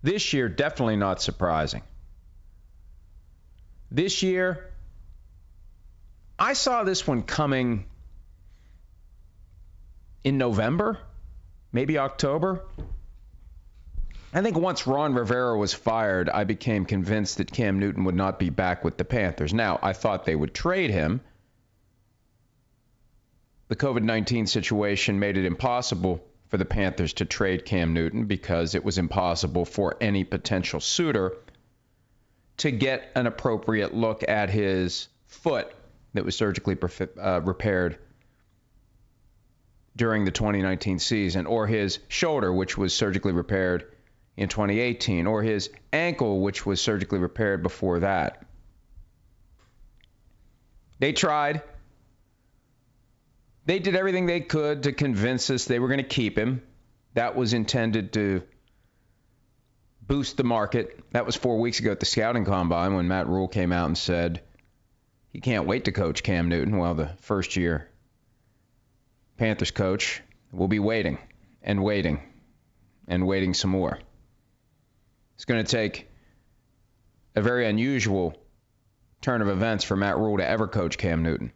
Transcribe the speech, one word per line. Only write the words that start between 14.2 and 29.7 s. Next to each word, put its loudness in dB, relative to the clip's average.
I 4
think 2
once 0
Ron 4
Rivera 2
was 2
fired, 2
I 0
became 0
convinced 0
that -2
Cam 0
Newton 0
would 2
not 2
be 0
back 0
with -2
the -2
Panthers. 0
Now, 2
I 0
thought -2
they 2
would -2
trade 0
him. 0
The -4
covid 0
nineteen 2
situation 0
made 2
it 2
impossible 0
for -2
the 2
Panthers 0
to -2
trade -2
Cam 0
Newton 0
because -2
it -2
was 0
impossible 0
for -2